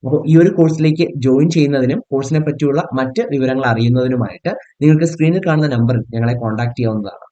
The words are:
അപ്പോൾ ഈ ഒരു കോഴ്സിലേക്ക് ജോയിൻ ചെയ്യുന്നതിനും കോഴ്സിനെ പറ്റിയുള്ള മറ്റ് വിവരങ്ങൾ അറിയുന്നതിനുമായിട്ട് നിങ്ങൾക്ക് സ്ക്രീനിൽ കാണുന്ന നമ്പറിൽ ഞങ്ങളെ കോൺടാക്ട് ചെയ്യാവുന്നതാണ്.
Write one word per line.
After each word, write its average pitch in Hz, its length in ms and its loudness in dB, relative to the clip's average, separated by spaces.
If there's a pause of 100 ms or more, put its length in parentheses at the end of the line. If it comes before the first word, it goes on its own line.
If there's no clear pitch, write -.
അപ്പോൾ 147 260 0
ഈ 160 100 6
ഒരു 180 120 6
കോഴ്സിലേക്ക് 156 560 2 (100)
ജോയിൻ 131 340 2
ചെയ്യുന്നതിനും 143 580 0
കോഴ്സിനെ 143 320 -2
പറ്റിയുള്ള 147 420 -2 (100)
മറ്റ് 131 380 -4
വിവരങ്ങൾ 131 360 -2
അറിയുന്നതിനുമായിട്ട് 120 880 0 (280)
നിങ്ങൾക്ക് 156 320 4
സ്ക്രീനിൽ 165 340 0
കാണുന്ന 156 220 0
നമ്പറിൽ 120 440 0
ഞങ്ങളെ 117 220 -2
കോൺടാക്ട് 117 440 -4
ചെയ്യാവുന്നതാണ്. 110 540 -4